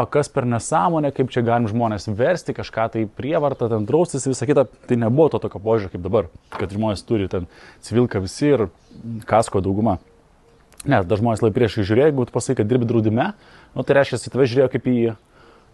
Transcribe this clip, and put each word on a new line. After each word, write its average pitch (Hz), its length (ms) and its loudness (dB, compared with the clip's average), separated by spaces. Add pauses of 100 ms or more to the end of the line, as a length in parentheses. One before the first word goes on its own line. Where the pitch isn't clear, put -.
(100)
kas 147 180 0
per 123 240 -4
nesąmonė, 156 640 0
kaip 131 160 -2
čia 123 140 0
galim 117 240 2
žmonės 110 400 -2
versti, 135 420 -2
kažką 113 400 -4
tai 113 160 -2
prievartą, 135 640 -2
ten 107 160 -2
draustis, 147 400 0
visa 127 160 -2
kita. 139 220 4 (220)
Tai 120 120 2
nebuvo 127 320 4
to 113 60 -2
tokio 101 260 -8
požiūrio 110 300 0
kaip 87 100 -8
dabar, 95 240 0 (240)
kad 98 200 -6
žmonės 104 340 -4
turi 101 240 0
ten 90 160 -4 (340)
civilką 113 460 0
visi 147 260 0
ir 113 160 2 (560)
kasko 107 400 2
dauguma. 98 340 0 (840)
Ne, 139 160 2
dar 95 160 0
žmonės 110 240 0
labai 110 220 2
priešai 110 260 0
žiūrėjo, 131 220 4
jeigu 131 180 -2
tu - 60 -20
pasakai, 127 260 -2
kad 104 80 2
dirbi 123 160 2
draudime, 117 460 0 (420)
nu, 131 160 -6
tai 139 80 4
reiškia, 131 240 2
jis - 80 -12
į - 60 -14
tave 123 180 4
žiūrėjo 131 220 4
kaip 127 180 0
į, 123 40 2 (760)